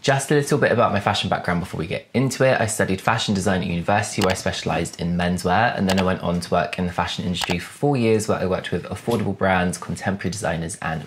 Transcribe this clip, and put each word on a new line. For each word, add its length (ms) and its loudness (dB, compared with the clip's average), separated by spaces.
Just 280 0
a 40 4
little 240 2
bit 120 4
about 220 4
my 80 2
fashion 280 0
background 300 0
before 200 -6
we 100 -4
get 260 -6
into 300 2
it. 160 4
I 60 2
studied 340 0
fashion 340 0
design 280 0
at 40 -4
university 560 0
where 80 4
I 40 2
specialised 680 -4
in 160 -2
menswear, 600 2
and 120 0
then 100 4
I 60 2
went 160 0
on 180 -2
to 120 -6
work 280 0
in 80 -2
the 60 -4
fashion 320 -2
industry 340 -2
for 140 -10
four 240 0
years 320 2
where 100 0
I 80 -2
worked 240 -2
with 140 -2
affordable 520 -2
brands, 420 2
contemporary 520 -4
designers 500 -4
and 260 -6